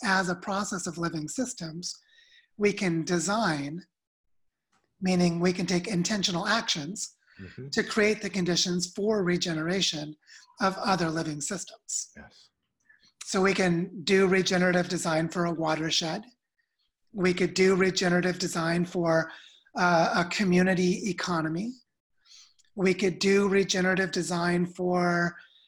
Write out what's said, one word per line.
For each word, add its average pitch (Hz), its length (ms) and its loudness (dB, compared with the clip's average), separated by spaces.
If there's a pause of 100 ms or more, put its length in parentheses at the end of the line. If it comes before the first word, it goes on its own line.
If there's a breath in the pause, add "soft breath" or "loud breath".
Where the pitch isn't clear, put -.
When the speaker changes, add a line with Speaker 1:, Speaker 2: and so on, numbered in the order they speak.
Speaker 1:
as 190 260 2
a 175 60 -2
process 196 520 -6
of 160 100 -8
living 165 300 -4
systems, 175 680 -8 (600 soft breath)
we 208 160 2
can 175 300 0
design, 170 800 -2 (1160)
meaning 180 400 2
we 180 140 2
can 185 120 -4
take 175 220 0
intentional 190 600 -2
actions 202 640 -4 (260 loud breath)
Speaker 2:
Mm-hmm. 110 300 -16
Speaker 1:
to 214 140 0
create 208 400 0
the 190 80 -6
conditions 175 640 0
for 208 280 0
regeneration 170 920 -2 (440 loud breath)
of 190 240 0
other 185 240 0
living 156 320 -4
systems. - 800 -8
Speaker 2:
Yes. - 320 -20 (760 soft breath)
Speaker 1:
So 190 180 0
we 190 100 4
can 180 380 2 (120)
do 190 220 4
regenerative 180 640 2
design 165 400 -2
for 175 160 -2
a 170 80 -2
watershed. 160 720 -2 (880)
We 180 220 2
could 180 180 0
do 190 220 4
regenerative 180 640 2
design 170 460 -2
for, 165 460 0 (460 loud breath)
uh, 175 380 4
a 175 160 2
community 185 800 2
economy. 170 640 -4 (1000 soft breath)
We 190 220 2
could 190 240 0
do 196 280 4
regenerative 185 640 2
design 175 560 0
for, 175 720 0 (300 loud breath)